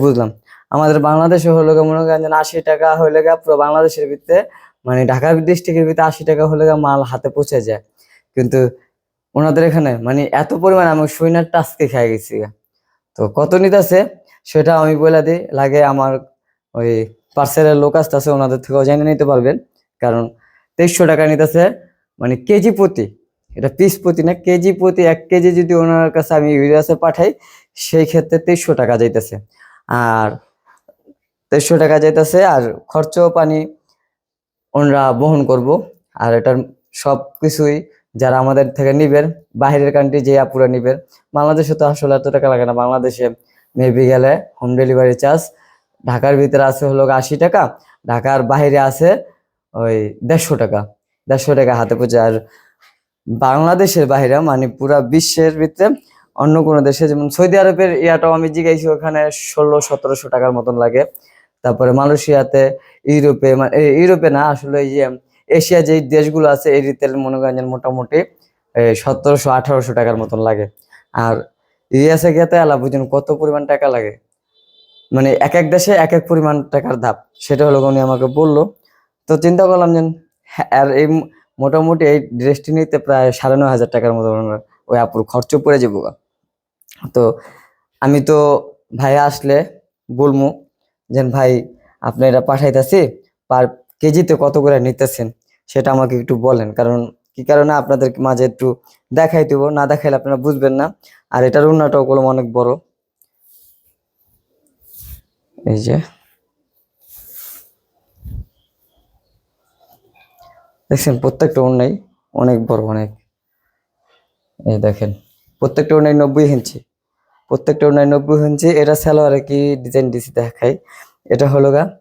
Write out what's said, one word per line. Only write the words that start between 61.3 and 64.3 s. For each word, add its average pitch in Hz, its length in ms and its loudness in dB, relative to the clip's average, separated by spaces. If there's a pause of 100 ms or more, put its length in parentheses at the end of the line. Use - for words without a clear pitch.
তারপরে 123 340 0
মালয়েশিয়াতে, 139 640 0 (420)
ইউরোপে, 143 540 2
মা-, 135 220 -2
এ, - 20 4 (180)
ইউরোপে 170 300 4